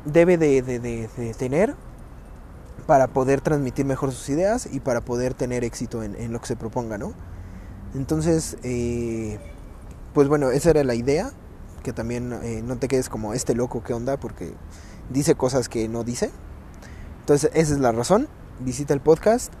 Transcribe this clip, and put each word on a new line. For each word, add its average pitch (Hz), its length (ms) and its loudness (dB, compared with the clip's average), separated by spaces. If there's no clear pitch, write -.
debe 170 320 8
de, 143 260 6
de, 127 160 -4
de, 117 380 -6
de 117 180 -4
tener 156 400 2
para 135 200 6
poder 131 340 2
transmitir 143 440 0
mejor 135 260 0
sus 123 180 -8
ideas 190 420 2
y 135 80 -4
para 120 220 0
poder 123 340 -2
tener 123 280 -2
éxito 117 380 -4
en, 104 140 -8
en 113 160 -6
lo 113 100 -6
que - 60 -12
se 123 80 -2
proponga, 113 420 -6
¿no? 151 160 -8
Entonces, 156 680 0
eh, 120 760 -2
pues 143 140 6
bueno, 143 220 4
esa 143 220 4
era 151 120 6
la 123 120 2
idea, 143 360 0
que 127 100 -6
también, 120 400 -4
eh, 113 200 -4
no 123 140 -6
te 123 100 -2
quedes 131 220 2
como, 107 240 -4
"Este 127 220 0
loco, 120 280 -2
¿qué 127 100 -4
onda?", 123 240 -2
porque - 360 -8
dice 143 260 4
cosas 127 340 2
que 113 180 -2
no 113 160 -4
dice. 123 280 -2
Entonces, 147 320 4
esa 156 200 4
es 143 60 2
la 127 120 6
razón. 180 360 4
Visita 131 340 -2
el 139 80 0
podcast, 185 580 4